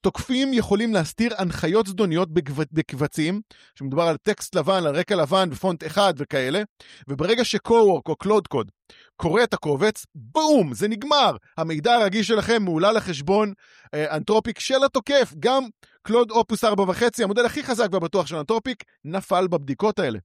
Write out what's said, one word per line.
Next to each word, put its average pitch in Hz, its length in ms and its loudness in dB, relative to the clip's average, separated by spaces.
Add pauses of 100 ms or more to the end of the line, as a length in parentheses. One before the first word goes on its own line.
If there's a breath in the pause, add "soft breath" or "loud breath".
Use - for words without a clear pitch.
תוקפים 262 540 -2
יכולים 220 400 0
להסתיר 208 440 0
הנחיות 185 480 0
זדוניות 180 440 0
בגב-, 151 420 -2
בקבצים, 156 680 -2 (380 soft breath)
שמדובר 139 240 -2
על 165 140 2
טקסט - 380 -6
לבן, 180 320 0
על 143 100 0
רקע 190 200 0
לבן, 175 340 0
בפונט 165 360 -4
אחד 185 300 2
וכאלה, 139 460 -2 (460 loud breath)
וברגע 160 360 0
ש-Cowork 208 640 4
או 156 80 -2
קלוד 202 320 0
קוד 110 220 -4 (460 soft breath)
קורא 170 260 0
את 214 120 0
הקובץ, 156 600 -2
בום, 170 600 2
זה 165 140 -4
נגמר! 226 480 0 (220 soft breath)
המידע 160 360 0
הרגיש 208 340 2
שלכם 220 340 2
מעולה 180 300 2
לחשבון, 196 600 -2 (420 soft breath)
אה, 151 220 -4
אנתרופיק 220 420 -2
של 262 260 0
התוקף, 269 560 0
גם 262 220 2 (400 soft breath)
קלוד 226 280 2
אופוס 226 340 0
ארבע 202 240 2
וחצי, 233 360 0
המודל 214 220 0
הכי 262 160 -4
חזק 233 300 -2
והבטוח 170 340 -2
של 165 100 -10
אנתרופיק, 226 480 -4 (200)
נפל 185 420 0
בבדיקות 170 520 -2
האלה. 113 260 -2